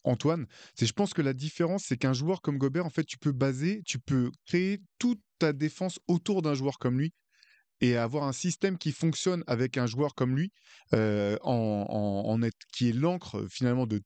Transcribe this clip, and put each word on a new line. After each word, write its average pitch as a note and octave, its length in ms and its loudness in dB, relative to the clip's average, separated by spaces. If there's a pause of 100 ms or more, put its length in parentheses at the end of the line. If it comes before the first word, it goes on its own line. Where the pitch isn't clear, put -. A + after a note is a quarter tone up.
Antoine, C#3+ 440 0 (280)
c'est, A#2+ 100 0
je A2 60 0
pense G3 220 -2
que E3+ 80 0
la C3+ 100 2
différence, D#3+ 560 -2
c'est C3 80 0
qu'un C3 160 0
joueur D#3 300 0
comme C#3+ 160 -2
Gobert, C#3 280 0
en D#3+ 40 -4
fait, D#3 160 -2
tu - 120 -14
peux D3 140 0
baser, C#3 540 0
tu - 140 -6
peux B2+ 320 2 (140)
créer F#3+ 360 0 (180)
toute A#3+ 220 2 (180)
ta D#3 140 4
défense D3+ 540 -4
autour F3+ 340 2
d'un D3+ 120 0
joueur C3+ 240 -2
comme B2+ 220 0
lui D#3+ 140 -2 (680)
et A#2+ 140 4
avoir B2 280 0
un C#3 60 -2
système F3+ 460 -2
qui D3+ 140 -2
fonctionne E3 560 0
avec B2+ 280 0
un B2 120 0
joueur C3 260 -2
comme C3 240 0
lui, F3+ 140 -2 (420)
euh, G#2 480 2
en, G#2+ 480 0
en, G#2 400 -2
en A2+ 140 0
être, A2+ 120 -2 (160)
qui B2 180 0
est A#2 40 0
l'encre, C3+ 560 -2
finalement, B2 380 0
de G#2+ 180 0